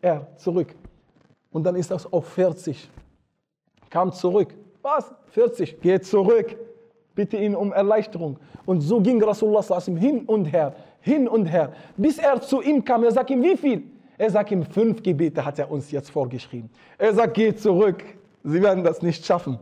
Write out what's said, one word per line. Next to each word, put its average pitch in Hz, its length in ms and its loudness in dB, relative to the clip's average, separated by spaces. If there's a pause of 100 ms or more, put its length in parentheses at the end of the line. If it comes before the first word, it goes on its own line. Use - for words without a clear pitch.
er 156 260 -2 (100)
zurück 175 380 -2 (760)
und 160 140 -4
dann 180 100 0
ist 180 160 -4
das - 200 -8
auf 175 160 -2
vierzig. 180 640 -4 (1000)
Kam 180 220 0
zurück. 180 440 0 (260)
„Was? 285 320 -2 (140)
Vierzig? 226 540 0
Geh 185 180 2
zurück. 208 580 2 (560)
Bitte 202 240 -4
ihn 202 180 -2
um 196 160 -4
Erleichterung.“ 196 680 0 (280)
Und 185 160 0
so 185 180 2
ging 214 240 4
Rasulullah 214 400 2
sallallahu 180 280 -4
alaihi 170 120 -2
wasallam 269 160 2
hin - 80 -14
und 214 180 0
her, 151 300 0 (240)
hin 262 280 2
und 220 180 2
her, 160 260 0 (240)
bis 277 240 0
er 277 220 2
zu 269 200 -2
ihm 285 220 0
kam. 233 220 2
Er 233 60 4
sagt 254 180 0
ihm, 262 120 2
„Wie 359 140 4
viel?“ 240 280 -2 (360)
Er 214 100 2
sagt 202 220 0
ihm, 180 120 0
„Fünf 220 380 0
Gebete 160 420 -2
hat 139 140 -8
er 143 140 -4
uns 143 180 -8
jetzt 139 220 -8
vorgeschrieben.“ 123 580 -8 (280)
Er 214 160 2
sagt, 226 200 2
„Geh 214 220 2
zurück, 196 480 2 (400)
Sie 156 180 0
werden 190 220 2
das 165 180 0
nicht 170 240 -4
schaffen. 170 360 -2